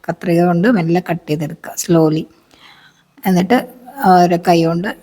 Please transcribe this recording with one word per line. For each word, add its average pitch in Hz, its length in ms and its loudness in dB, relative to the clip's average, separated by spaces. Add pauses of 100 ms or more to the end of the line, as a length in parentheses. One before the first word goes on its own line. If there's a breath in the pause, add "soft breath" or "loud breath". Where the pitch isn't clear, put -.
(100)
കത്രിക 170 340 -2
കൊണ്ട് 175 240 0
മെല്ലെ 180 420 0
കട്ട് 170 200 -8
ചെയ്തെടുക്കുക 151 480 -8
slowly. 160 460 0 (1000 soft breath)
എന്നിട്ട്, 190 420 0 (360)
ആ, 190 60 4 (140)
ഒരു 175 140 0 (100)
കൈ 170 160 4
കൊണ്ട് 170 240 -4 (140)